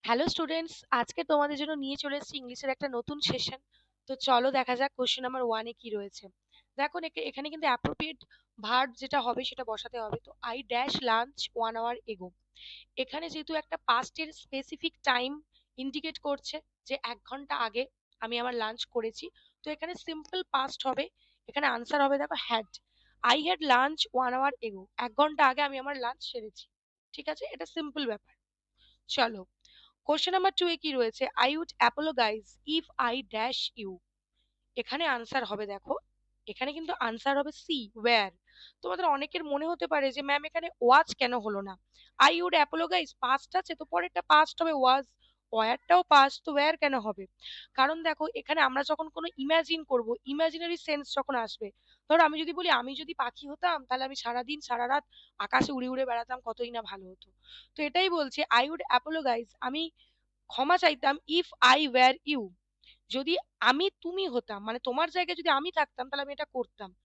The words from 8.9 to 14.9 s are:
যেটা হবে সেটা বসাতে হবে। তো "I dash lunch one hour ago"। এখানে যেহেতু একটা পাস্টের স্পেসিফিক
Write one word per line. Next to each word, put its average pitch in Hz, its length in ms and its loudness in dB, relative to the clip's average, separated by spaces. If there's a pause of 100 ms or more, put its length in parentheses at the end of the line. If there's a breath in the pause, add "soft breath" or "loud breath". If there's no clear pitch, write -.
যেটা 269 260 -2
হবে 247 220 -2
সেটা - 240 -8
বসাতে 233 320 -8
হবে। 214 260 -4
তো - 60 -20 (100)
"I 240 220 -6
dash 247 320 -2
lunch 240 460 0 (140)
one 226 200 -2
hour 233 200 -2 (180)
ago"। 180 160 -10 (680 loud breath)
এখানে 294 320 -6
যেহেতু 311 240 -8
একটা 311 240 -4
পাস্টের 262 560 -2
স্পেসিফিক - 600 -6 (100)